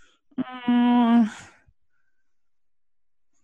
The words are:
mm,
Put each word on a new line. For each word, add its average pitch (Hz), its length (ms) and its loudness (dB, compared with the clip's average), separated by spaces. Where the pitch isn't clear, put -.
mm, 240 920 0